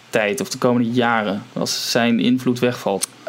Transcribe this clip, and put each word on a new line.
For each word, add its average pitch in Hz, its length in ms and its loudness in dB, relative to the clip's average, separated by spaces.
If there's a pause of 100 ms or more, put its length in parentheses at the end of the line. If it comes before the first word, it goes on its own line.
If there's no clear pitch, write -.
(100)
tijd 104 300 0
of 98 80 -4
de 131 100 -10
komende 120 320 2
jaren, 113 520 0 (100)
als - 380 -4
zijn 117 300 2
invloed 123 380 0
wegvalt? 120 500 -2 (200)